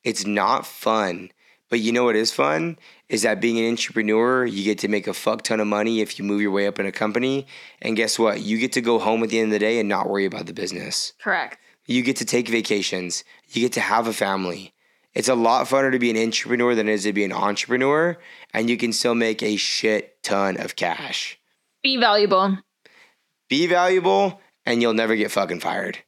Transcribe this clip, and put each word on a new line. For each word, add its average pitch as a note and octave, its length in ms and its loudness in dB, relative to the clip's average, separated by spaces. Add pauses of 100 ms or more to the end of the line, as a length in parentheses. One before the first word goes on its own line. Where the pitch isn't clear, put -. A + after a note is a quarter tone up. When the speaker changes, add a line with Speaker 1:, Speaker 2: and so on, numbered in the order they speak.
Speaker 1:
It's G#2+ 200 -2
not G#2 420 2
fun. F#2+ 640 -2 (380)
But A#2 120 0
you A2 100 0
know B2 140 2
what A#2 100 4
is A2+ 180 0
fun? D#3 460 0 (300)
Is A2 140 -2
that A2 180 0
being A#2 180 2
an A2+ 100 2
entrepreneur, A#2 760 0
you G2+ 180 -4
get G#2 160 0
to G#2 100 -4
make G#2 200 0
a G2 60 -4
fuck A2 280 -2
ton A2 160 -2
of G#2+ 80 0
money G#2+ 340 0
if G#2 160 -4
you G2 80 -8
move G2+ 160 0
your G#2 120 0
way G2+ 160 0
up G2 100 -6
in G2 80 -2
a F#2+ 60 -6
company. B2 520 -2 (380)
And A2+ 140 -2
guess A2+ 240 0
what? G#2 200 2
You A2 180 -2
get B2 140 0
to C3 80 0
go A#2 200 2
home A2+ 240 0
at G#2+ 60 -4
the A2+ 100 0
end A2 80 2
of G#2+ 40 0
the G#2 60 0
day A2+ 220 2
and G#2 80 -2
not G2 200 0
worry G2 180 0
about F2 200 -6
the E2 60 -14
business. - 680 -6
Speaker 2:
Correct. F3 380 -4 (280)
Speaker 1:
You B2 160 0
get B2+ 160 0
to A#2+ 60 -4
take A#2+ 240 0
vacations. G2+ 760 -2 (240)
You A#2 140 -2
get A#2+ 100 2
to - 80 -2
have A2+ 260 2
a A2+ 60 -2
family. F#2+ 640 -4 (380)
It's A2+ 160 -2
a C3 60 4
lot A#2 320 4
funner C3+ 240 2
to B2+ 80 0
be A#2+ 120 2
an A2 60 0
entrepreneur A#2 600 0
than G#2+ 120 0
it G#2+ 40 2
is G2+ 100 -2
to G#2 100 0
be G#2 120 0
an F#2 80 -4
entrepreneur, C3 840 0 (380)
and A#2 160 0
you A#2+ 60 2
can A#2 160 -2
still A#2 240 0
make A2+ 260 0
a G#2+ 140 0
shit - 680 -2
ton G2 340 0
of - 200 -8
cash. - 600 -6 (460)
Speaker 2:
Be C4+ 140 0
valuable. G3+ 640 4 (880)
Speaker 1:
Be D#3 180 2
valuable, F#3 760 2 (240)
and A#2+ 160 0
you'll A#2 140 4
never A2+ 220 2
get G#2 160 0
fucking F2+ 280 0
fired. F#2+ 480 -4